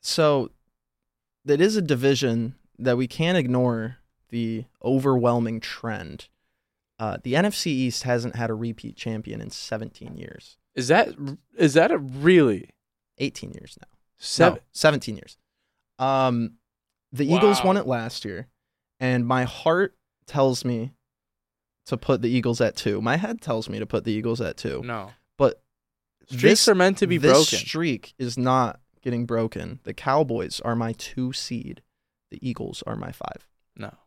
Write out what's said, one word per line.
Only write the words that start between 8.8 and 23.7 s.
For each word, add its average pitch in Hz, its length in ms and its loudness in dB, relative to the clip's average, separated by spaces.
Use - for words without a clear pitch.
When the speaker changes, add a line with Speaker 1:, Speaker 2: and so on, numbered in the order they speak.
Speaker 1:
champion 110 440 -8
in 104 100 -12
seventeen - 680 -10
years. - 400 -18
Speaker 2:
Is 123 140 -4
that, 180 200 6
is 151 180 6
that 165 160 6
a 330 80 0
really? 139 720 4
Speaker 1:
Eighteen - 340 -8
years - 280 -18
now. - 80 -20
Speaker 2:
Sev- 175 360 4
Speaker 1:
No, - 40 -12
seventeen 143 440 2
years. - 200 -20
Um, 131 560 0
the 135 200 -2
Eagles 202 280 6
Speaker 2:
Wow. 127 60 0
Speaker 1:
won 190 100 4
it 202 100 -2
last 117 380 -6
year, 101 240 -10
and 123 260 0
my 127 180 0
heart 170 500 0
tells 135 380 0
me 120 280 -4
to 131 100 -4
put 117 260 0
the 120 80 0
Eagles 120 300 0
at 113 160 0
two. 101 240 -2
My 117 160 0
head 214 240 -4
tells 113 280 -6
me 104 100 -8